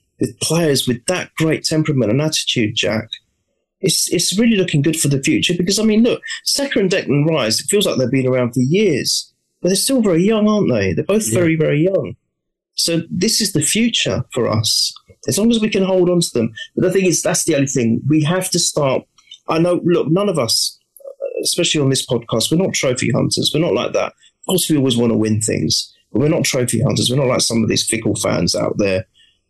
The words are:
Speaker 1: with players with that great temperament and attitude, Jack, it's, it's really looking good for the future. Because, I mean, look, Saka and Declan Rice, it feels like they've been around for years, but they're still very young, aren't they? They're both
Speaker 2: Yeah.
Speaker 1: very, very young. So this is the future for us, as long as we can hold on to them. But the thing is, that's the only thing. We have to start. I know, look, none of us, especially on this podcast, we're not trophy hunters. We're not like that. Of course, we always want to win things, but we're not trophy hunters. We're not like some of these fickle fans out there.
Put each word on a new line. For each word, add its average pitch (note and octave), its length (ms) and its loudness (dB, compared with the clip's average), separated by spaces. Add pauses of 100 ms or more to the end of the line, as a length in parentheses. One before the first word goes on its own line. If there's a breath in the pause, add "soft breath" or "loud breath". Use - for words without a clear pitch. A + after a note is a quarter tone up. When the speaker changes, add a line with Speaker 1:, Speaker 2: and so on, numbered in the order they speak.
(200)
Speaker 1:
with - 200 -4
players D#3 480 0
with A#2 200 -4
that F3+ 280 -4
great D#3+ 300 0
temperament D3 460 0
and C3+ 100 2
attitude, A#2+ 540 -2
Jack, G#2+ 340 -2 (720)
it's, - 300 0
it's F3 280 0
really A#3 160 4
looking F3 260 2
good D#3 180 0
for D3 100 0
the C#3 120 0
future. D3+ 360 0
Because, F3+ 220 -2
I A3 40 0
mean, A3 180 4
look, A#3 200 2 (240 loud breath)
Saka - 340 -2
and G3 100 2
Declan C#3+ 380 0
Rice, B2+ 320 0
it - 100 -10
feels G3 160 2
like - 120 0
they've B2+ 120 0
been C3 180 0
around B2 260 0
for C3 80 0
years, D#3 720 0 (300)
but F3 80 -2
they're F#3+ 60 0
still B3+ 260 0
very F3+ 220 2
young, G#3+ 240 2
aren't G#3+ 240 2
they? G2 220 0
They're D3 100 -2
both G#3+ 240 0
Speaker 2:
Yeah. F#3 120 0
Speaker 1:
very, E3 180 2
very D3 260 0
young. E3+ 320 -2 (600)
So E3+ 260 -2 (100)
this A3 300 0
is G#3+ 120 -2
the D3 80 0
future G3+ 640 0 (100)
for A2+ 160 0
us, - 440 0 (340)
as C3 100 -2
long A3+ 140 2
as A3+ 80 2
we G#3+ 100 0
can G3 140 0
hold F#3 260 2
on F3+ 120 2
to - 120 -2
them. A#2 180 0 (240 loud breath)
But - 120 0
the F3+ 60 2
thing F#3+ 120 2
is, E3+ 160 2
that's D3+ 220 -2
the D#3+ 120 0
only C#3 120 2
thing. A#2 400 0
We D#3 160 4
have F#3 280 0
to F3 80 -2
start. C#3 440 0 (460 loud breath)
I D#3+ 100 0
know, F3 240 2
look, D#3+ 260 2
none G3+ 200 2
of D#3+ 100 -2
us, - 400 -2 (640)
especially E3+ 380 0
on C3+ 80 2
this C3 160 0
podcast, A#2 440 -2
we're E3+ 140 2
not F#3 100 -2
trophy B2 380 -2
hunters. - 420 0
We're D3 60 0
not D#3+ 140 0
like A2+ 180 -2
that. - 220 -2
Of - 340 -20
course, F#3 220 -2
we D#3 80 4
always C3 180 2
want A#2 160 2
to A2+ 60 2
win G#2+ 240 0
things, - 520 -2 (200 soft breath)
but A2 60 0
we're D3 100 2
not E3 160 0
trophy A#2+ 360 0
hunters. G2+ 280 0
We're B2+ 80 0
not C#3 100 2
like A#2+ 140 0
some A#2 200 0
of A2 80 0
these - 160 0
fickle A2 300 -2
fans - 400 -2
out - 220 -2
there. F#2+ 280 0 (440 soft breath)